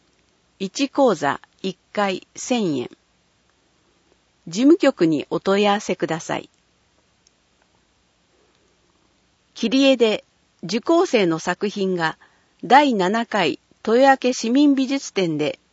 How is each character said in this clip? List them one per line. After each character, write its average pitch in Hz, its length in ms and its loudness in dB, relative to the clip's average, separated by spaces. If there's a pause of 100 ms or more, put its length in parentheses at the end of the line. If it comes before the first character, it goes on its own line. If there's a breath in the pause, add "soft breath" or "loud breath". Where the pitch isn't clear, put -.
(600)
一 226 300 -6
講 254 260 2
座、 139 260 -4 (200)
一 185 160 -8 (140)
回 202 440 -4
千 196 420 -4
円。 120 120 -8 (1600)
事 180 180 -4
務 311 140 6
局 262 280 0
に 156 240 0
お 170 100 -4
問 196 220 0
い 208 60 2
合 202 60 2
わ 208 60 -2
せ 190 160 -6
く - 100 -4
だ 160 140 -6
さ 156 180 -8
い。 - 120 -14 (3000)
切 226 160 -6
り 269 160 2
絵 269 100 6
で 220 300 0 (380)
受 180 180 -6
講 339 240 2
生 214 200 0
の 165 140 0
作 180 300 -6
品 190 260 -4
が 160 220 -4 (480 soft breath)
第 277 280 6
七 208 320 0
回 185 340 -2 (280)
豊 262 340 4
明 254 120 -2
市 226 160 -6
民 277 260 4
美 262 120 -2
術 277 260 -6
展 165 240 -2
で 147 220 -4 (140)